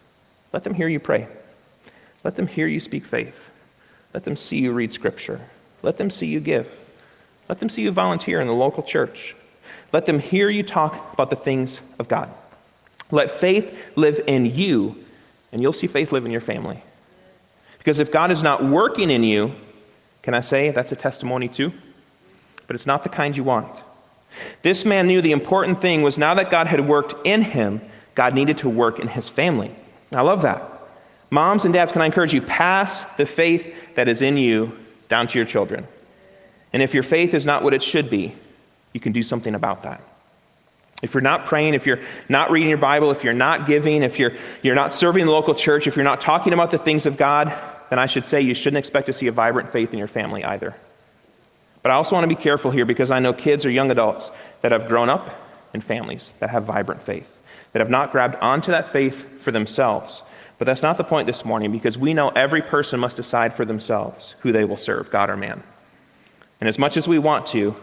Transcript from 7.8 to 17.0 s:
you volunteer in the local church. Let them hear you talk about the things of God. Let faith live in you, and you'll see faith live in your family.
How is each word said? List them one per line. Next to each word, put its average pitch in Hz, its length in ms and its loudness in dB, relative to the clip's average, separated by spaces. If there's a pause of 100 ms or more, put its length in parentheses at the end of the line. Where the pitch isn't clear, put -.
you 208 80 0
volunteer 175 500 -2
in 131 60 -2
the 117 60 0
local 135 280 0
church. - 540 -4 (580)
Let - 140 0
them 151 120 2
hear 196 300 0
you 208 140 0
talk 165 500 -4
about 135 160 0
the 143 60 -4
things 131 460 -4 (180)
of - 80 -8
God. - 220 -2 (840)
Let 147 180 2
faith 190 420 0 (240)
live 147 300 2
in 127 220 2
you, 120 480 0 (560)
and 117 100 -6
you'll 135 100 2
see - 160 -4
faith 151 240 -2
live 131 140 -2
in 117 60 -6
your 117 100 -4
family. 120 400 -8 (960)